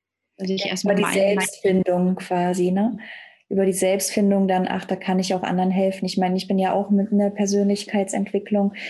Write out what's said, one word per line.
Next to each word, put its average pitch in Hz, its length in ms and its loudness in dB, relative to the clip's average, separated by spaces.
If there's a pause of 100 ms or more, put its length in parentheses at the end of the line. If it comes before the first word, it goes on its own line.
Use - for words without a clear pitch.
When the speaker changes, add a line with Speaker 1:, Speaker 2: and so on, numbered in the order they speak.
(360)
Speaker 1:
dass 190 140 -6
ich 190 140 -2
Speaker 2:
Ja, 190 60 -4
Speaker 1:
erstmal 196 240 0
Speaker 2:
über 202 80 2
die 190 140 0
Speaker 1:
mein, 196 180 4
mein 190 40 2
Speaker 2:
Selbstfindung 185 760 0
quasi, 180 540 0
ne? 202 280 0 (520)
Über 196 140 2
die 190 80 4
Selbstfindung 196 760 2
dann, 185 220 2
„Ach, 190 160 -4
da 190 100 -4
kann 185 240 -2
ich 185 160 -2
auch 180 80 -2
anderen 185 280 0
helfen.“ 190 340 0
Ich 185 140 -4
meine, 185 180 2
ich 185 120 -6
bin 196 100 0
ja 185 140 2
auch 202 180 -2
mit 202 220 2
einer 202 180 2
Persönlichkeitsentwicklung, 202 1400 0 (160)